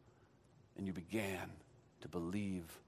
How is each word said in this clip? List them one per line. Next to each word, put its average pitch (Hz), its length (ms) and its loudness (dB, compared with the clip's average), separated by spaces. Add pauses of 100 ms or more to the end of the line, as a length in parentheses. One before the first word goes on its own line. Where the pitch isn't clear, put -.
(760)
and 98 100 0
you 92 60 4
began 95 580 0 (520)
to - 60 -8
believe 90 600 0 (180)